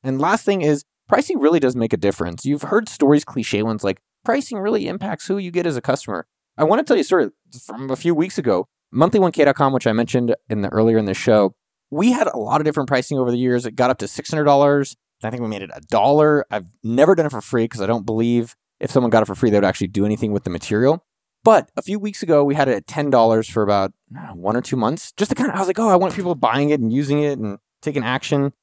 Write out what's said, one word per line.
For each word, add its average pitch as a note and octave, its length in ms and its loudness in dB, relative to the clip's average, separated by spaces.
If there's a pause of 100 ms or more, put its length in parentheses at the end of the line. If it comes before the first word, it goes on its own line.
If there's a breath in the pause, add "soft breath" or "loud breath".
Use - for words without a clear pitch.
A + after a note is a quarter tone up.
And C3 180 -4
last F3 240 0
thing G3 160 0
is, D3 240 0 (240)
pricing - 300 0
really D#3 220 2
does B2+ 140 0
make A2+ 200 -2
a - 20 -4
difference. F2 480 -4
You've C#3+ 200 -4
heard A3 260 -2
stories, D3 340 2
cliche G#2+ 380 -4
ones A2 200 -4
like, G2 200 -4 (200)
"Pricing B3 360 -4
really G3+ 280 -2
impacts F3+ 420 -10
who G3 100 -2
you F3+ 120 -8
get F3 160 -2
as D3 120 -2
a - 20 -6
customer." A2+ 460 -4 (320)
I D#3 60 2
wanna G#3+ 180 4
tell C#4 160 2
you - 40 2
a - 20 2
story D3+ 260 2 (340)
from C3+ 260 -10
a C3 60 -2
few E3+ 180 0
weeks E3 220 -2
ago. G#2 320 -2 (240)
Monthly F3 280 2
one F3+ 120 2
K D3+ 140 4
dot C#3 80 2
com, C3+ 180 2
which B2+ 140 0
I A2+ 60 2
mentioned A#2 440 0 (140)
in G#2+ 100 -4
the, G2 80 -4
earlier A2 300 2
in G#2+ 80 0
the F#2+ 80 -2
show, G#2 400 2 (360)
we G3 220 2
had A3 140 0
a - 100 -6
lot B2 240 -2
of D3+ 60 0
different D3 220 -2
pricing C#3 280 -2
over B2 140 0
the A#2+ 80 0
years. B2 260 0
It A#2 120 -10
got B2 120 2
up B2+ 100 0
to G2 100 -8
six - 200 -12
hundred D#3 160 -2
dollars. C#3+ 500 2 (260)
I A2 100 -6
think A#2+ 120 -8
we A2+ 60 -4
made G2+ 140 -8
it F#2 120 -14
a - 60 -16
dollar. C#3+ 680 2
I've F#2+ 200 -6 (160)
never C#3 320 6
done D#3+ 100 2
it D3 40 -2
for B2 100 -8
free A#2 260 0
'cause A2+ 140 -10
I G2 80 -4
don't A2 180 -2
believe A#2 480 0 (240)
if - 140 -6
someone B2 180 2
got A2+ 140 4
it - 20 -4
for F#2+ 80 -6
free, A#2 160 2
they G#2 60 4
would G2 80 4
actually F#2+ 240 -2
do G2 160 -2
anything G#2+ 260 -2
with G2+ 140 -4
the F#2 60 -4
material. A#2+ 540 0 (380)
But G#3+ 340 4
a - 60 -8
few G#3 160 -6
weeks G3+ 240 -8
ago, D#3 220 4
we C#3+ 100 0
had C#3+ 140 0
it A#2+ 80 2
at F#2+ 100 -8
ten D3 240 -4
dollars A2+ 380 4
for A2 160 -2
about, G2 280 0 (240)
I D#3+ 100 -16
don't G#2 100 -16
know, E2+ 60 -16
one G#2 140 0
or B2 40 0
two - 160 -6
months. B2 400 -4
Just G3+ 140 -2
to - 40 0
kinda, B3+ 220 -4
I - 20 -4
was F#3+ 80 0
like, F#3 140 -2
"Oh, A#3 80 2
I F#3+ 80 6
want F3+ 180 0
people F3+ 220 -4
buying B2 340 0
it D3 80 2
and A2+ 140 0
using C#3+ 280 0
it D3 160 -2
and G#2 220 -8 (240)
taking C#3 220 -4
action." C#3 480 -2 (100)